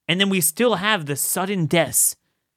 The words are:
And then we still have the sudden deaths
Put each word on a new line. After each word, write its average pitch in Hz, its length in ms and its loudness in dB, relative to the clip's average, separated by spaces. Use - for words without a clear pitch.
And 170 100 0
then 196 120 2
we 190 100 2
still 233 360 2
have 196 280 0
the 143 120 -4
sudden 185 500 -2
deaths 143 500 0